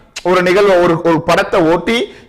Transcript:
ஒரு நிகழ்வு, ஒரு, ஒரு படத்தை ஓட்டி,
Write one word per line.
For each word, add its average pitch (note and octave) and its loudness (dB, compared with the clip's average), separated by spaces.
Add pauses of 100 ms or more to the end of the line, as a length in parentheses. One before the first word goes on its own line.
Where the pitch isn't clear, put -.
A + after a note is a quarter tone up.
(240)
ஒரு F3+ 0
நிகழ்வு, F#3 2
ஒரு, E3+ 0
ஒரு E3 0
படத்தை F#3+ 0
ஓட்டி, F#3+ -2 (140)